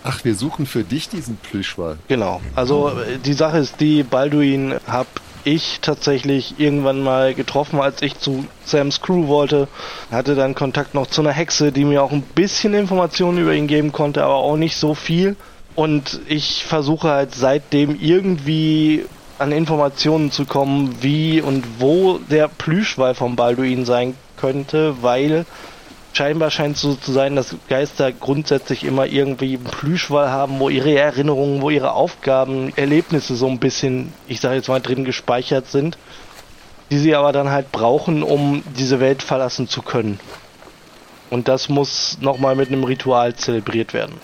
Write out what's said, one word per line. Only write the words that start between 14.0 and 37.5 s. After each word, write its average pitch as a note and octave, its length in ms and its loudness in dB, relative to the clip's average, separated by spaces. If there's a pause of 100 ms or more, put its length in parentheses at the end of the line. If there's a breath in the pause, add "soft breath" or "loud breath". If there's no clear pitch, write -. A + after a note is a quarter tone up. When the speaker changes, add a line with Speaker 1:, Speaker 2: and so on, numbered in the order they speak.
Speaker 2:
aber C#3 120 4
auch C#3+ 220 0
nicht D#3+ 200 -2
so D3+ 180 0
viel. F#3 400 0 (400 loud breath)
Und D3 520 0
ich - 380 -4
versuche D#3 440 0
halt C#3 260 0
seitdem C#3+ 640 2
irgendwie D#3 1040 2 (340)
an C#3 120 0
Informationen D3+ 800 2
zu D3 140 -4
kommen, C#3 560 0
wie D#3 400 2
und C3+ 220 -2 (160)
wo F3 400 4 (100)
der D3+ 200 4
Plüschwal D#3 680 0
von A#2+ 200 -2
Balduin B2 500 0
sein B2 300 0 (240)
könnte, C#3 640 -2
weil C#3+ 440 2 (680 loud breath)
scheinbar D3+ 380 0
scheint D3 240 -2
es - 60 -6
so D3 140 0
zu C3 160 -8
sein, C3+ 240 2
dass B2+ 200 -2 (140)
Geister C#3 420 0
grundsätzlich C#3 720 -2
immer C3+ 220 2
irgendwie C#3 500 0
einen B2 80 -8
Plüschwal C#3+ 680 0
haben, C3+ 300 -2
wo C#3 100 2
ihre C#3+ 240 2
Erinnerungen, C#3 680 2
wo C#3+ 80 0
ihre C#3+ 240 2
Aufgaben, C3+ 800 0
Erlebnisse D3 600 0
so B2 120 0
ein C3 120 -2
bisschen, C3+ 520 -2 (160)
ich B2 140 -8
sag B2+ 120 0
jetzt C3 140 -4
mal, C3 140 0
drin C3 240 -2
gespeichert B2+ 600 -2
sind, D3 300 -2 (920 loud breath)
die C#3+ 80 2
sie D3+ 180 4
aber C#3+ 160 4
dann C#3 180 2
halt C#3 220 -2